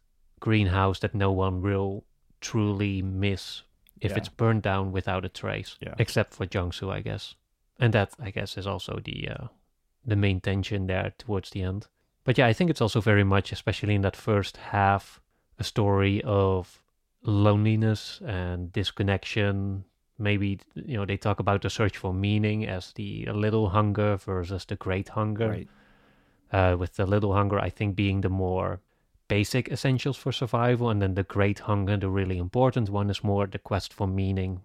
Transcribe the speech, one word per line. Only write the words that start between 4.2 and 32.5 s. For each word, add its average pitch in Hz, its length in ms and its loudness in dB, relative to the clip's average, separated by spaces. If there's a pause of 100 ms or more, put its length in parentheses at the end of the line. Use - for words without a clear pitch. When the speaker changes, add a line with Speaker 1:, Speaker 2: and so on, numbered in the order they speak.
Speaker 1:
burned 113 320 2
down 95 300 -2
without 92 320 -2
a 95 60 -8
trace, - 500 -8
Speaker 2:
Yeah. - 180 -14
Speaker 1:
except - 360 0
for 95 120 -6
Jong-soo, 92 460 -4
I 98 80 -4
guess. 104 360 -8 (440)
And 117 140 4
that, 104 260 2
I 101 100 -10
guess, 101 280 -8
is 95 100 -6
also 95 360 -6
the, - 260 -8
uh, - 180 -10 (580)
the 110 120 2
main 98 240 2
tension 98 460 -2
there 95 300 -2
towards 101 340 -6
the 101 100 -6
end. 92 260 -6 (380)
But 131 120 2
yeah, 127 100 8
I 113 60 6
think 175 160 2
it's 160 120 0
also 117 180 2
very 101 240 6
much, 98 300 2
especially 104 420 -2
in 98 60 2
that 98 160 0
first 101 400 0
half, 98 640 0 (360)
a - 60 -6
story 98 600 2
of 95 600 0 (380)
loneliness 107 1040 2
and 90 480 -4
disconnection. 98 1120 -2 (320)
Maybe, 101 420 0 (160)
you 127 220 -6
know, 101 80 -2
they 95 120 -2
talk 104 220 0
about 101 220 2
the 98 80 -2
search 104 280 0
for 92 160 -4
meaning 107 540 0
as 95 260 -8
the, 104 320 -8
a 110 80 -4
little 107 360 2
hunger 104 480 2
versus 92 480 -6
the 104 100 -8
great 95 340 -4
hunger. 107 400 -2
Speaker 2:
Right. 90 180 -6 (840)
Speaker 1:
Uh, 92 260 4
with 87 180 -4
the 101 100 0
little 101 280 2
hunger, 101 260 2
I 98 100 -2
think, 101 260 -2
being 98 260 2
the 98 80 2
more 92 520 -2 (460)
basic 104 420 0
essentials 135 480 0
for - 140 -4
survival, 120 580 0
and 104 120 2
then 95 140 2
the 98 80 0
great 101 360 0
hunger, 101 380 0
the 95 120 -2
really 95 280 0
important 120 520 2